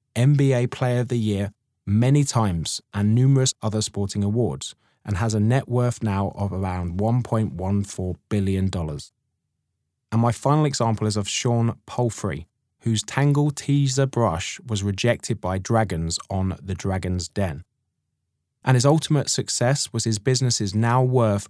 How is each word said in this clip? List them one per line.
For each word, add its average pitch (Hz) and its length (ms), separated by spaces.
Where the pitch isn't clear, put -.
N 131 180
B 139 200
A 123 140
Player 123 340
of 117 60
the 120 100
Year 104 340
many 127 380
times, 98 580
and 104 220
numerous 131 460
other 110 200
sporting 101 400
awards, 101 540
and 101 120
has 110 160
a 110 60
net 123 300
worth 123 340
now 98 320
of 98 160
around 90 480
one 117 240
point 110 300
one 95 300
four 92 320
billion 95 420
dollars. 78 420
And 113 100
my 117 100
final 151 340
example 113 420
is 104 80
of 101 140
Sean 117 560
Palfrey, 101 640
whose 110 240
Tangle 143 480
teaser 139 540
brush 104 640
was 101 160
rejected 101 560
by 92 200
dragons 92 600
on 95 320
The 92 140
Dragon's 92 520
Den. 87 360
And 131 100
his 120 100
ultimate 151 440
success - 640
was 113 100
his 107 160
business 127 400
is 101 160
now 117 260
worth 120 480